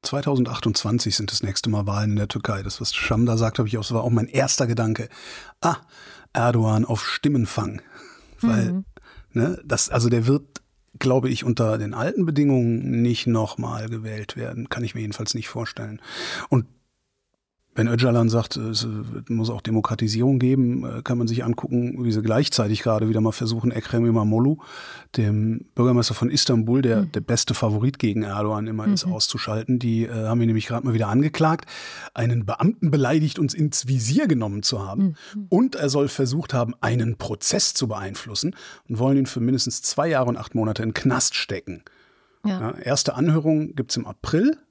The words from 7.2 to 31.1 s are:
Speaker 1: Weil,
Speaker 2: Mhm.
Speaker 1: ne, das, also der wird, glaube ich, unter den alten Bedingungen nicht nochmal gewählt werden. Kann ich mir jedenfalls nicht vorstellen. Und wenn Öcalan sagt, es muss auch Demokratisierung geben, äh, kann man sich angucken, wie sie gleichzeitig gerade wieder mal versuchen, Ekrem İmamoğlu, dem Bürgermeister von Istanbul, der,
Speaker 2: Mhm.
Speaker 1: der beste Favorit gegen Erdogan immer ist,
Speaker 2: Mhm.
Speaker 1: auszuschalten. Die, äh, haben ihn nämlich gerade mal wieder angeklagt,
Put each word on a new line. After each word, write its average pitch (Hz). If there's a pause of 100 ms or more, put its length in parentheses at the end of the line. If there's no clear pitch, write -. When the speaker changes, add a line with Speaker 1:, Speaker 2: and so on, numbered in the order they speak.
Speaker 1:
Weil, 180
Speaker 2:
Mhm. 190 (480)
Speaker 1:
ne, 143
das, -
also 117
der 117
wird, 139 (360)
glaube 131
ich, 120
unter 113
den 107
alten 165
Bedingungen 131
nicht 120
nochmal 113
gewählt 110
werden. 117
Kann 120
ich 110
mir 117
jedenfalls 104
nicht 110
vorstellen. 110 (480)
Und 123 (1120)
wenn 117
Öcalan 117
sagt, 113
es 113 (420)
muss 113
auch 110
Demokratisierung 113
geben, 127
äh, 120
kann 123
man 117
sich 117
angucken, 120
wie 117
sie 107
gleichzeitig 110
gerade 110
wieder 110
mal 110
versuchen, 117
Ekrem 117
İmamoğlu, 113 (600)
dem 107
Bürgermeister 123
von 120
Istanbul, 127
der, 113
Speaker 2:
Mhm. 87
Speaker 1:
der -
beste -
Favorit 110
gegen 110
Erdogan 104
immer 110
ist, 98
Speaker 2:
Mhm. 180
Speaker 1:
auszuschalten. 110
Die, 113
äh, 113
haben 117
ihn 117
nämlich 110
gerade 120
mal 117
wieder 110
angeklagt, 156 (480)